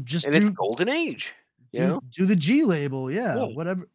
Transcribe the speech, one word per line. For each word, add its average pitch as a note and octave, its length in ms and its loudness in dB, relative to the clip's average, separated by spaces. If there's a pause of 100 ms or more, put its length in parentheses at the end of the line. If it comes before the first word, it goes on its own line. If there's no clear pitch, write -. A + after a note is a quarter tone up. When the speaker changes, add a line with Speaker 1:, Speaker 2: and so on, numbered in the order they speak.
Speaker 1:
just C#3 220 -4
Speaker 2:
And C#3+ 80 2
it's G#3 140 6
Speaker 1:
do F#3+ 100 -6
Speaker 2:
Golden B2 300 -2
Age, D4 460 -4 (380)
you A#2+ 80 -4
Speaker 1:
do, B2+ 60 2
Speaker 2:
know? A#3 140 0 (100)
Speaker 1:
do F#3 160 0
the G3+ 100 4
G A3+ 280 4
label, C#3 460 0
yeah, G#3+ 260 -2
Speaker 2:
Yeah. C4 80 0
Speaker 1:
whatever, E3+ 500 -4